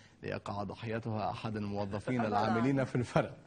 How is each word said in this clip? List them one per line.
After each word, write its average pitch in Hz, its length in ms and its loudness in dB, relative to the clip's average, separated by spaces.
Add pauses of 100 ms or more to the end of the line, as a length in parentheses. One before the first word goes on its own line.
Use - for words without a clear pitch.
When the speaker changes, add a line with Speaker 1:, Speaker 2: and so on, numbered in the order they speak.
(220)
Speaker 1:
ليقع 101 400 -4
ضحيتها 107 680 -2
أحد 110 260 -4
الموظفين 104 640 -2
Speaker 2:
أبداً. 110 80 2
Speaker 1:
العاملين 113 560 4
في - 100 -2
الفرع. 123 360 2 (160)